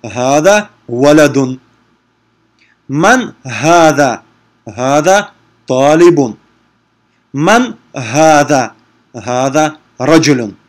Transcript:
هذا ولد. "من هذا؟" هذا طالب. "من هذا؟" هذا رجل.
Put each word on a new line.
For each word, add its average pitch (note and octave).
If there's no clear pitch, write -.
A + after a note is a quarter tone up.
هذا D3
ولد. C3+
"من G3
هذا؟" C#3
هذا D3
طالب. C#3+
"من G#3+
هذا؟" C#3
هذا C3
رجل. C3